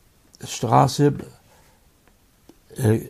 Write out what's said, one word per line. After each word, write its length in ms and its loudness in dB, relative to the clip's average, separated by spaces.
Straße, 720 0
äh, 340 0